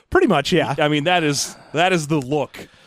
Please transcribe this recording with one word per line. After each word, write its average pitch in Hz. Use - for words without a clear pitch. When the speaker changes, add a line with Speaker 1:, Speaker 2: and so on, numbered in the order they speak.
Speaker 1:
Pretty 359
much, 151
yeah. 143
Speaker 2:
I 151
mean, 147
that 175
is, 143
that 175
is 156
the 151
look. 131